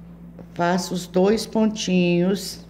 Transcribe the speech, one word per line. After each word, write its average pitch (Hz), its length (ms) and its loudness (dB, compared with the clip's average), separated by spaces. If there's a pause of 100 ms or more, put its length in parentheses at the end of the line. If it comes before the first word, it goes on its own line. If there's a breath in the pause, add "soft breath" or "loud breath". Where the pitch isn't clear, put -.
(540)
faço 180 400 0
os 175 120 -6
dois 202 400 2
pontinhos 185 1200 0